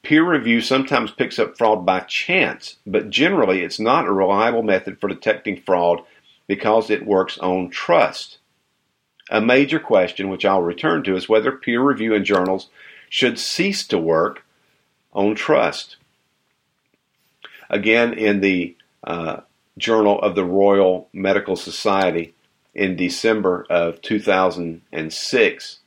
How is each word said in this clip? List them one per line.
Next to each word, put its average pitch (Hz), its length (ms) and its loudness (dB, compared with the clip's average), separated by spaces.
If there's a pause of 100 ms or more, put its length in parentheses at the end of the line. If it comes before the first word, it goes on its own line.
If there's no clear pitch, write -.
Peer 160 240 4
review 117 320 0
sometimes 131 500 0
picks - 300 -6
up - 180 -2
fraud 107 260 0
by 92 160 0
chance, - 760 -4 (100)
but 101 240 -2
generally 113 520 2
it's 87 180 -8
not 123 260 2
a 98 60 0
reliable 101 500 2
method 98 380 -2
for 101 80 -4
detecting 95 480 -4
fraud 87 460 0 (440)
because 107 420 0
it 101 180 -2
works 95 320 0
on 92 300 -2
trust. - 720 -2 (920)
A 107 120 0
major 139 400 2
question, 95 480 0
which 95 160 -6
I'll 98 180 2
return 90 420 -2
to, 95 120 0
is 90 120 -6
whether 110 220 2
peer 120 320 -4
review 113 320 0
in 101 100 0
journals 95 440 0 (400)
should 120 300 0
cease - 480 -4
to 101 120 -2
work 82 440 0 (720)
on 104 240 0
trust." - 600 -2 (1700)
Again, 113 440 2
in 104 260 2
the, 90 340 0 (300)
uh, 82 380 -8 (360)
Journal 110 420 4
of 101 140 0
the 95 100 0
Royal 98 680 2
Medical 98 420 0
Society 90 800 -2 (420)
in 95 220 -2
December 92 720 0
of 85 320 -2
two 107 180 -4
thousand 90 600 0 (100)
and 80 220 -8
six - 760 -2